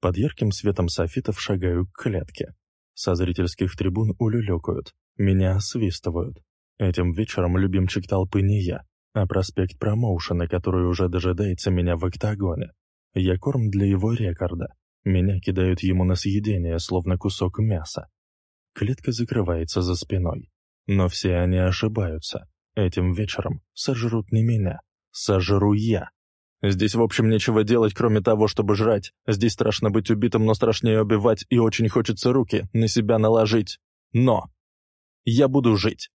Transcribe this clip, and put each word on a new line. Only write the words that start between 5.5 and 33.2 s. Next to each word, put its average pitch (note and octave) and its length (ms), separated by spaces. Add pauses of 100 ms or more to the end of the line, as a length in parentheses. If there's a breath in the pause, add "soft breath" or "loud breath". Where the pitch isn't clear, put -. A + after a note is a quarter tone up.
освистывают. F2 840 (400)
Этим F2+ 340
вечером F2+ 440
любимчик F#2 500
толпы G2 360
не G2+ 200
я, F2+ 220 (280)
а G2+ 140
проспект F#2+ 520
промоушена, F#2+ 680
который F2+ 400
уже F2+ 220
дожидается F2+ 600
меня F2 260
в D#2+ 80
октагоне. G2 680 (420)
Я F#2 220
корм A#2+ 340
для G2 160
его G2 260
рекорда. F2 640 (300)
Меня F#2+ 360
кидают F#2 400
ему F#2 240
на F2+ 100
съедение, G2 640
словно F2+ 380
кусок F#2 420
мяса. G#2 500 (680)
Клетка B2+ 380
закрывается G2 680
за F2+ 140
спиной. F2 560 (360)
Но F#2+ 220
все F2+ 280
они F2+ 200
ошибаются. F#2 920 (260)
Этим F#2 380
вечером - 500 (120)
сожрут A2+ 580
не A2+ 100
меня, A2+ 380 (300)
сожру G2+ 600
я. G#2+ 380 (520)
Здесь, G2 320
в A#2 80
общем, A2+ 260
нечего A2 360
делать, A2 300
кроме G#2+ 260
того, G#2+ 280
чтобы G#2 260
жрать. G#2+ 380 (140)
Здесь A2 260
страшно A2 380
быть G#2 200
убитым, A2 340
но A2 100
страшнее A2 480
убивать, G#2+ 480
и B2 80
очень A2+ 300
хочется A#2+ 440
руки B2+ 400
на A2+ 160
себя A2 300
наложить. A2 600 (340)